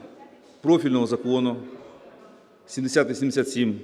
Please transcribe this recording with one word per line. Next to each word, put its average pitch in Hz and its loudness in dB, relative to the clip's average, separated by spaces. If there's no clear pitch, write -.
профільного 135 4
закону 123 0
сімдесят 131 0
вісімдесят 131 0
сім, 113 0